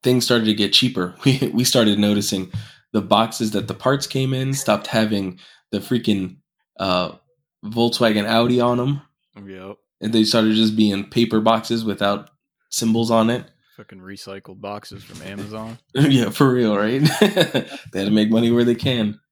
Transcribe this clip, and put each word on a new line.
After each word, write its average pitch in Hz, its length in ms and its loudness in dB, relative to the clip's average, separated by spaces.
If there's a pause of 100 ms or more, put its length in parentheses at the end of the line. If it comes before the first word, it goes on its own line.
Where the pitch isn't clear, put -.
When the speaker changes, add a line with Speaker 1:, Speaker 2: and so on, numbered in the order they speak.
Speaker 1:
things 123 220 2
started 117 200 2
to 107 100 2
get 101 180 -2
cheaper. 92 460 0
<laughs> - 60 -18
We, 135 280 2
we 123 100 2
started 107 360 2
noticing 101 520 0 (400)
the 107 100 0
boxes 107 500 0
that 104 160 -4
the - 80 -8
parts 139 320 -2
came 131 260 -2
in 131 200 -4
stopped 107 340 -2
having 104 520 -2 (320)
the 104 80 -4
freaking, 101 580 -2 (420)
uh, 90 340 -2 (500)
Volkswagen 110 640 0
Audi 117 320 2
on 123 200 2
'em. 139 220 -2 (460)
Speaker 2:
Yep. 95 300 -16 (240)
Speaker 1:
And 110 120 -4
they 110 100 6
started 110 320 2
just 110 200 2
being 101 340 2
paper 113 320 0
boxes 113 440 0
without 101 460 -4 (400)
symbols 113 400 0
on 113 180 2
it. 120 160 -4 (320)
Speaker 2:
Fucking - 220 -20
recycled 98 600 -18
boxes 104 440 -14
from - 180 -20
Amazon. 104 560 -12 (100)
Speaker 1:
<laughs> - 80 -20
Yeah, 131 360 4
for 135 200 4
real, 117 240 2
right? 110 260 0
<laughs> 151 200 0
They 165 800 0
had 98 80 -2
to - 20 -2
make 107 220 2
money 117 180 2
where 120 140 2
they 120 120 2
can. 117 440 -2 (120)